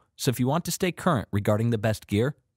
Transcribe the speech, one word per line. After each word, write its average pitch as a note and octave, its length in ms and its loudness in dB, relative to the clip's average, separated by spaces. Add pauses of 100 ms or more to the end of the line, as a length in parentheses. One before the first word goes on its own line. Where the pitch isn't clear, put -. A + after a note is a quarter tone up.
(160)
so - 140 -2
if A#2+ 100 0
you B2 80 0
want D#3 180 0
to E3+ 60 -6
stay F3+ 220 -2
current C#3+ 400 0
regarding G#2+ 380 2
the A2+ 60 0
best G#2+ 300 -2
gear, A#2 280 0 (220)